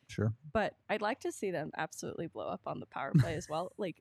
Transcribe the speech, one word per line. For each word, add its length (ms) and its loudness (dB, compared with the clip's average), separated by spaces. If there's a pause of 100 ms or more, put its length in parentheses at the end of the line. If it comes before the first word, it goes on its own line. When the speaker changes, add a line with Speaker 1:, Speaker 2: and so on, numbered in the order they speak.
Speaker 1:
Sure. 240 4 (220)
Speaker 2:
But 220 2 (140)
I'd 120 2
like 200 0
to 100 0
see 180 -2
them 260 0
absolutely 520 -4
blow 200 -6
up 200 -2
on 120 -2
the 60 -8
power 320 -4
play 160 4
as 160 -6
well. 240 -2
Speaker 1:
<laughs> 60 -14
Speaker 2:
Like, 220 -2